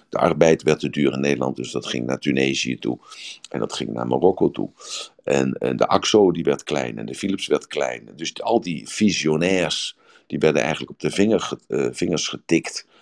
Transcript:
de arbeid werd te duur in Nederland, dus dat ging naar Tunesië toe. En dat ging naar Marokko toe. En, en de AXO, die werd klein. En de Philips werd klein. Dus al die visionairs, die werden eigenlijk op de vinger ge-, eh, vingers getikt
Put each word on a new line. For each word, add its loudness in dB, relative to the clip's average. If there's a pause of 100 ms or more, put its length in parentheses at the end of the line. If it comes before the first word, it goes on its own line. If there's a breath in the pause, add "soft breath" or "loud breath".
de -4
arbeid 4
werd 2
te -4
duur 0
in -4
Nederland, 0
dus -8
dat -6
ging -4
naar -4
Tunesië 0
toe. -4 (520 loud breath)
En -6
dat -4
ging -6
naar -4
Marokko 2
toe. -6 (540 loud breath)
En, 2
en -2
de 2
AXO, 6
die -2
werd 0
klein. -4
En -10
de -10
Philips -4
werd 0
klein. -4
Dus -8
al 2
die -6
visionairs, 0 (300 soft breath)
die -6
werden 4
eigenlijk -4
op -18
de -2
vinger 2
ge-, -8 (100)
eh, -2
vingers -2
getikt -2 (160)